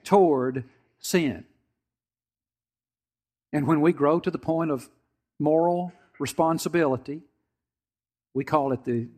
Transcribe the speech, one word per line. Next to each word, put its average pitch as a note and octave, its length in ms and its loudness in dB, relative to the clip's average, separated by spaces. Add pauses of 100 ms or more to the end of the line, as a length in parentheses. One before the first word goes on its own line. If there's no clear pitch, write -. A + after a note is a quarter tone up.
toward C3 600 2 (340)
sin. D3 460 -2 (2000)
And D3 160 -2
when D#3 120 4
we E3 120 4
grow D3 260 2
to F3 140 -4
the - 60 -6
point E3 340 -4
of B2 160 -8 (500)
moral F3 540 0 (260)
responsibility, D#3+ 1040 -2 (1120)
we C3+ 100 -4
call C#3 280 0
it, A#2+ 120 -6
the, A#2 320 -2